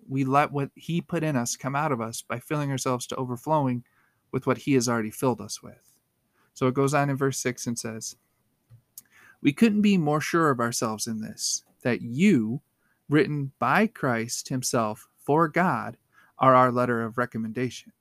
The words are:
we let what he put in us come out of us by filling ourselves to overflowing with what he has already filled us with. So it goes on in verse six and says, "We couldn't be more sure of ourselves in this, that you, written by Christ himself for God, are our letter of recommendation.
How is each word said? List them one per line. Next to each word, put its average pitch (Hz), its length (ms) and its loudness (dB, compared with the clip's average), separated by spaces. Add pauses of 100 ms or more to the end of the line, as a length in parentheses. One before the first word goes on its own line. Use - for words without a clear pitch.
we 135 160 -2
let 135 300 2
what 143 220 -4
he 165 260 -6
put 165 220 -4
in 156 120 -2
us 120 220 -4
come 135 180 -6
out 151 160 -2
of 120 80 -2
us 113 220 -8
by - 180 -10
filling 147 320 -4
ourselves 127 360 -2
to - 100 -10
overflowing 127 680 -2 (480)
with 131 160 -4
what 110 120 2
he 147 140 0
has 127 140 4
already 110 240 -2
filled 120 300 -2
us - 200 -12
with. - 360 -20 (560)
So 131 140 0
it 127 60 2
goes 139 200 2
on 143 160 2
in 135 80 0
verse 139 220 -2
six - 280 -6
and 117 100 -4
says, 110 380 -10 (1300)
"We - 100 2
couldn't 208 300 4
be 202 160 6
more 151 240 2
sure 165 280 2
of 123 120 0
ourselves 117 460 -2
in 113 120 -6
this, - 440 -8 (180)
that 120 200 -2
you, 123 600 2 (480)
written 143 500 0
by 165 280 2
Christ 123 600 -4
himself 123 720 -2
for 156 320 2
God, 139 480 0 (400)
are 131 180 6
our 127 160 8
letter 120 300 2
of 113 160 -6
recommendation. 120 840 -6